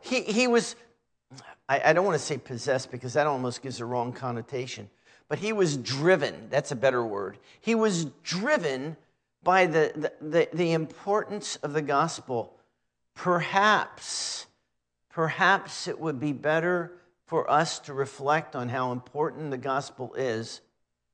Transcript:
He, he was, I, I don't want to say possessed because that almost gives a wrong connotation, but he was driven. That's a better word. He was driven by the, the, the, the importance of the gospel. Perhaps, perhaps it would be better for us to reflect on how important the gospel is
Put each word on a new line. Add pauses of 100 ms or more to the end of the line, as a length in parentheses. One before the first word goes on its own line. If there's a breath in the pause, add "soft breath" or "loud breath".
He,
he
was, (920 loud breath)
I,
I
don't
want
to
say
possessed
because
that
almost
gives
a
wrong
connotation, (400 soft breath)
but
he
was
driven.
That's
a
better
word. (240 soft breath)
He
was (180)
driven (460)
by
the,
the,
the,
the
importance
of
the
gospel. (580)
Perhaps, (640)
perhaps
it
would
be
better (320 loud breath)
for
us
to
reflect
on
how
important
the
gospel
is (520)